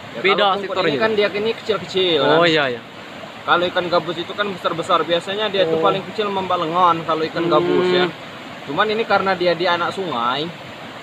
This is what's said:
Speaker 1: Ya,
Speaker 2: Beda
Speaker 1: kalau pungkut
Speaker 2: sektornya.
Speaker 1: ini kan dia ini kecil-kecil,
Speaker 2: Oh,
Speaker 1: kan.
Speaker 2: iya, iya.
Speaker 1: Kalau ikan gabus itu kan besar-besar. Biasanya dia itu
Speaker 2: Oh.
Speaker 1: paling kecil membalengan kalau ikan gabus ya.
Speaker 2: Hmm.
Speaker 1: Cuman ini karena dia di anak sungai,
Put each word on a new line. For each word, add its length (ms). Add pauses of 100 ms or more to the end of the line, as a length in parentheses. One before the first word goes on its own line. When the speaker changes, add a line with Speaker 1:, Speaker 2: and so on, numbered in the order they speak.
(120)
Speaker 1:
Ya, 80
Speaker 2:
Beda 240
Speaker 1:
kalau 160
pungkut 160
Speaker 2:
sektornya. 160
Speaker 1:
ini 80
kan 140
dia 180
ini 220
kecil-kecil, 680
Speaker 2:
Oh, 240
Speaker 1:
kan. 80
Speaker 2:
iya, 160
iya. 120 (640)
Speaker 1:
Kalau 240
ikan 220
gabus 320
itu 160
kan 100
besar-besar. 560
Biasanya 460
dia 160
itu 80
Speaker 2:
Oh. 80
Speaker 1:
paling 240
kecil 240
membalengan 720
kalau 220
ikan 240
gabus 400
ya. 160
Speaker 2:
Hmm. 640
Speaker 1:
Cuman 240
ini 100
karena 300
dia 240
di 80
anak 260
sungai, 560 (560)